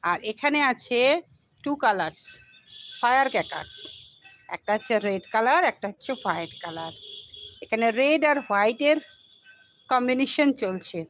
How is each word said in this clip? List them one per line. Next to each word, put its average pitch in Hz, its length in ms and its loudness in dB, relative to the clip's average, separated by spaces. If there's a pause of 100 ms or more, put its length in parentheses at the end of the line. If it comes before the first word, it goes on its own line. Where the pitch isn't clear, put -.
আর 175 220 -2
এখানে 285 380 0
আছে 254 600 2 (420)
টু 285 120 -2
কালার্স 196 460 -2 (800)
ফায়ার 262 280 4
ক্র্যাকার্স, 170 440 -6 (720)
একটা - 260 -4
হচ্ছে 214 260 0
রেড 196 320 -2
কালার, 254 320 4
একটা 226 240 -2
হচ্ছে - 260 -10
হোয়াইট 170 480 -6
কালার। 165 320 -10 (680)
এখানে 226 300 -2
রেড 285 340 2
আর 294 140 4
হোয়াইটের 233 580 2 (920)
কম্বিনেশন 254 640 2
চলছে। 185 560 -6